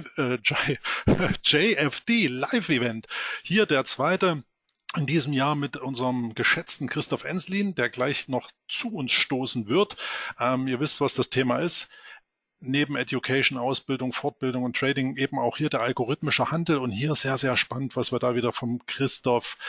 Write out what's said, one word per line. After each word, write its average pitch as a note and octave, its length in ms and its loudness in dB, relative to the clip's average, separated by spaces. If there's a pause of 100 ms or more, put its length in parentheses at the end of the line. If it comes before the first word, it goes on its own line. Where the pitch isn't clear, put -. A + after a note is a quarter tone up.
(180)
äh, B2+ 260 0
J-, D3 340 0 (280)
<laughs> F#3+ 400 4
J F#3 320 4
F C#3+ 240 0
D G#3+ 260 4
Live-Event. B2+ 800 0 (360)
Hier G#3 220 4
der C#3+ 200 2
zweite E3+ 580 2 (540)
in D3 80 0
diesem D3 260 2
Jahr C#3 240 2
mit C#3+ 220 -4
unserem B2+ 580 -2
geschätzten - 540 0
Christoph - 340 -2
Enslin, F#3 520 -2
der A#2+ 140 0
gleich C3 380 -2
noch B2+ 240 -4 (160)
zu - 260 -6
uns C#3+ 200 -2
stoßen B2+ 560 0
wird. F#3+ 260 2 (420)
Ähm, B2+ 300 0
ihr B2+ 140 0
wisst, D3 180 2
was C3+ 140 4
das - 160 0
Thema B2+ 300 2
ist. - 280 0 (760)
Neben C#3+ 320 0
Education, C3 640 0
Ausbildung, B2+ 560 -2
Fortbildung B2+ 480 -4
und B2 160 -2
Trading C3+ 400 0
eben D3+ 220 -2
auch A#2 180 0
hier D3+ 140 0
der B2 100 0
algorithmische B2+ 680 0
Handel E3 260 2
und B2+ 140 -2
hier C#3 240 0
sehr, C3+ 220 0
sehr B2+ 200 2
spannend, B2+ 380 -4
was B2 160 0
wir B2 80 0
da B2 160 0
wieder A#2+ 180 0
vom A#2+ 320 -4
Christoph - 720 0 (100)